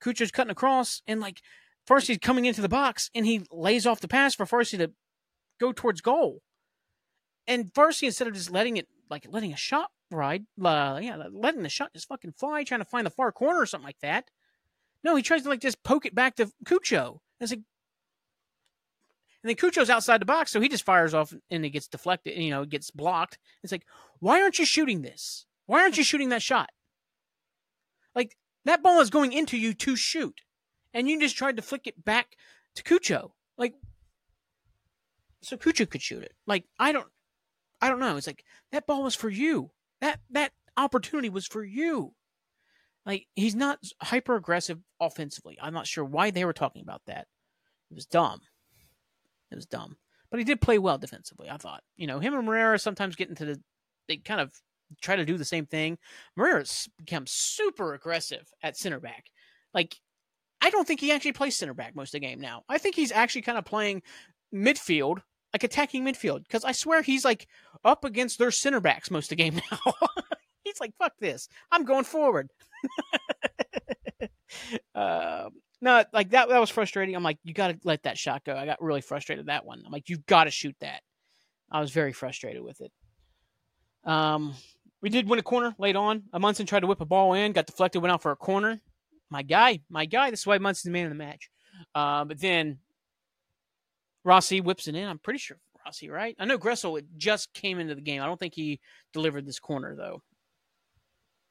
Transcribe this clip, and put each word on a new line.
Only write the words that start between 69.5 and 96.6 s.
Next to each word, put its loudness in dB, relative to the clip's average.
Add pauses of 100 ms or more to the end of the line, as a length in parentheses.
<laughs> -12
now. -2 (680)
He's -10
like, -8
"Fuck -2
this. -6 (240)
I'm 4
going 2
forward." 2
<laughs> -20 (2250)
Um, -4 (300)
no, 6
like, 0
that, 6
that 6
was 4
frustrating. -2
I'm -4
like, -2
"You -14
gotta 0
let 0
that -4
shot -4
go." -4
I -6
got -4
really -2
frustrated -8
with -12
that -4
one. -18
I'm -14
like, -12
"You've -8
gotta 8
shoot -6
that." -12 (680)
I -2
was -4
very 0
frustrated -10
with -16
it. -16 (1120)
Um, 2 (460)
we -2
did 2
win 4
a -2
corner 0
late 2
on. 0
Amundsen 2
tried 2
to 0
whip 2
a -4
ball 6
in, 2
got 2
deflected, 0
went 2
out 2
for 0
a -2
corner. -2 (500)
My -8
guy, 4
my -2
guy. 2
This -8
is -6
why 4
Munson's -2
the -4
man -2
of -6
the -8
match. -14 (440)
Uh, 0
but -10
then 2 (1500)
Rossi 6
whips -2
it -6
in. -6
I'm -10
pretty -6
sure -14 (260)
Rossi, -16
right? -8
I -4
know 2
Gressel -2 (160)